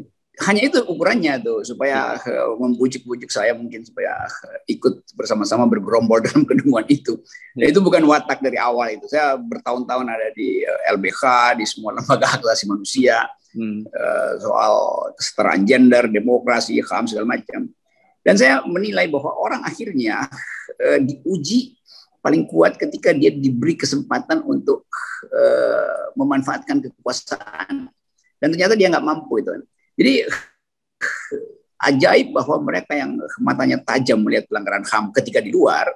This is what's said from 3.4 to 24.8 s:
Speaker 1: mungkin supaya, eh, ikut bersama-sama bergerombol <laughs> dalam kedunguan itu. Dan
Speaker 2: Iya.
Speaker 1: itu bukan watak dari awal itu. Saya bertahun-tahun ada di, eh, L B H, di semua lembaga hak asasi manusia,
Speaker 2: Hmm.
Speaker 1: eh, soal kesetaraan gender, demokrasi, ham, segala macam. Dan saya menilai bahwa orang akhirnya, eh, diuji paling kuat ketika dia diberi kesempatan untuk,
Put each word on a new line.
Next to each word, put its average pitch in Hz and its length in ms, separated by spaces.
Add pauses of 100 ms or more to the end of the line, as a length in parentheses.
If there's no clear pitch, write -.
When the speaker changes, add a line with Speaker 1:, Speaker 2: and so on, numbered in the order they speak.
Speaker 1:
mungkin 117 320
supaya, - 400
eh, - 500
ikut - 300 (100)
bersama-sama 110 540
bergerombol 110 540
<laughs> 110 40
dalam 151 220
kedunguan 127 400
itu. - 320 (320)
Dan 123 160
Speaker 2:
Iya. 147 40
Speaker 1:
itu 180 80
bukan 180 240
watak 143 360
dari 127 160
awal 120 400
itu. 101 100
Saya 143 300
bertahun-tahun 123 720
ada 113 240
di, 104 320
eh, - 240
L 101 100
B 95 140
H, - 100 (320)
di 110 120
semua 107 280
lembaga 117 340
hak - 140
asasi 113 240
manusia, 117 640 (240)
Speaker 2:
Hmm. 107 320
Speaker 1:
eh, 120 560
soal 110 340 (400)
kesetaraan - 540
gender, 123 400
demokrasi, 117 720
ham, 101 220
segala 117 320
macam. - 320 (520)
Dan - 140
saya 254 300
menilai 180 480
bahwa 143 240
orang 208 260
akhirnya, 120 600 (540)
eh, 143 200
diuji 151 800 (420)
paling 151 300
kuat - 300
ketika - 340
dia 139 180
diberi 135 460
kesempatan 139 640
untuk, - 460 (400)